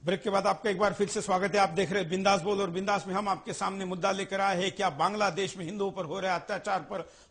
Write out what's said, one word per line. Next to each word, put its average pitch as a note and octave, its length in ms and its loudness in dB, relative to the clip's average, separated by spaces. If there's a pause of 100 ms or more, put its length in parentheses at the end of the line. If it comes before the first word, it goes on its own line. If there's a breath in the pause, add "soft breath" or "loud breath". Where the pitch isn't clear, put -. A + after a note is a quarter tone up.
ब्रेक F3+ 160 0
के A3 80 -2
बाद G3 180 2
आपका G3+ 220 2
एक F3+ 100 0
बार G3+ 140 4
फिर G3 140 0
से G#3 140 -4
स्वागत F#3 320 2
है। G3+ 60 4
आप G3 100 6
देख E3+ 220 0
रहे G3+ 100 2
हैं D#3+ 80 -4
बिंदास F#3+ 320 4
बोल G3+ 200 0
और F#3+ 80 0
बिंदास F#3+ 380 0
में F#3 60 -4
हम G3+ 160 0
आपके F#3+ 240 -4
सामने F#3+ 320 -4
मुद्दा F#3 260 0
लेकर G3 300 -2
आए F#3+ 200 2
हैं, F#3+ 100 0
क्या F#3+ 180 0
बांग्लादेश F#3 680 0
में F3+ 80 -8
हिंदुओं G3 260 -4
पर F#3+ 140 -6
हो F3 140 -6
रहे F#3 120 0
अत्याचार F#3 480 -2
पर F3 300 -8 (220 loud breath)